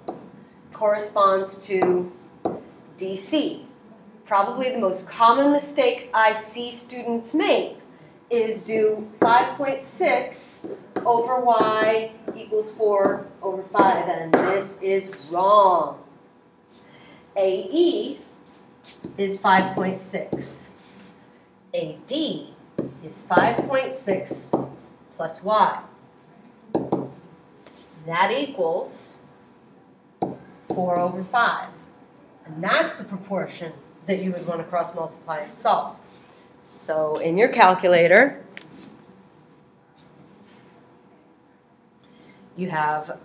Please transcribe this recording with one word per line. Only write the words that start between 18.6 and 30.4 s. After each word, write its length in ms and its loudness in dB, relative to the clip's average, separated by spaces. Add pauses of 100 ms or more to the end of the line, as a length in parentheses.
is 220 -4
five 340 4
point 240 -2
six. 760 -10 (1000)
A 320 -6
D 480 -6 (480)
is 200 -18
five 440 2
point 280 -2
six 600 -6 (600)
plus 280 -8
y. 420 0 (2250)
That 240 0
equals 840 -4 (1500)